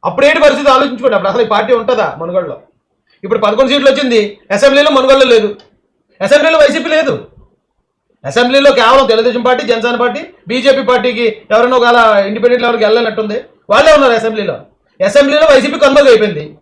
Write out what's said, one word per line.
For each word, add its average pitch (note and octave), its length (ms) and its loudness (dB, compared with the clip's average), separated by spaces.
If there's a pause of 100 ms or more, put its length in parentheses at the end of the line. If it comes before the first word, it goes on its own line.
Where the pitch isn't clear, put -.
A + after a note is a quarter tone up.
అప్పుడేంటి C#4+ 340 0
పరిస్థితి C#4+ 320 2
ఆలోచించుకోండి. C4 440 0
అప్పుడు F#3+ 140 -2
అసలు A3 120 -2
ఈ A3 40 0
పార్టీ G#3+ 280 -2
ఉంటుందా G#3+ 460 -2
మనుగడలో? F3 420 -8 (640)
ఇప్పుడు G3 160 -4
పదకొండు G#3+ 320 0
సీట్లు C#4 200 0
వచ్చింది, A#3 480 -4 (120)
అసెంబ్లీలో C#4 400 2
మనుగడలో C4+ 340 2
లేదు, G#3+ 300 0 (680)
అసెంబ్లీలో D4 380 2
వైసీపీ D4+ 300 2
లేదు. D#4 380 -4 (1000)
అసెంబ్లీలో B3+ 460 2
కేవలం A#3+ 340 2
తెలుగుదేశం A3+ 360 0
పార్టీ, B3 260 -2
జనసేన A#3 280 -4
పార్టీ, A#3+ 300 -4 (220)
బీజేపీ C4 340 -2
పార్టీకి A#3 680 -4
ఎవరైనా B3 260 0
ఒకవేళ A#3 480 2
ఇండిపెండెంట్ A#3 380 -2
ఎవరికి A#3 200 -2
వెళ్ళనట్టుంది, G#3+ 600 -2 (260)
వాళ్ళే C#4+ 240 4
ఉన్నారు C4+ 200 2
అసెంబ్లీలో. G#3+ 480 -6 (440)
అసెంబ్లీలో C#4+ 480 2
వైసీపీ C#4 260 0
కన్వర్ట్ C4+ 300 4
అయిపోయింది. G#3 520 0